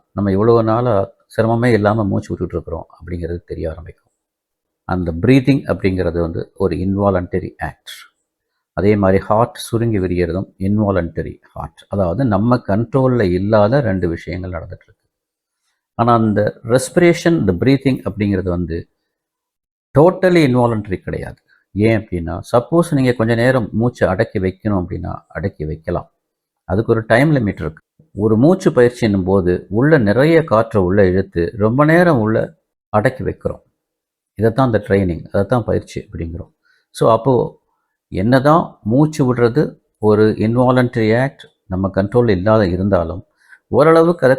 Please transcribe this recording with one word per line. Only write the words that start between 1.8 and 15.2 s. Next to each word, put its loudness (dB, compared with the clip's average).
மூச்சு -4
விட்டுட்டு -6
இருக்கிறோம் -8
அப்படிங்கிறது -10
தெரிய -8
ஆரம்பிக்கும். -18
அந்த -4
பிரீதிங் 4
அப்படிங்கிறது -2
வந்து -6
ஒரு -2
இன்வாலண்டரி -2
ஆக்ட். -16
அதே 2
மாதிரி 4
ஹார்ட் 0
சுருங்கி -2
விரியறதும் -2
இன்வாலண்டரி -2
ஹார்ட், -16
அதாவது -2
நம்ம 0
கண்ட்ரோல்ல 0
இல்லாத 2
ரெண்டு -2
விஷயங்கள் -10
நடந்துட்டு -16
இருக்கு. -20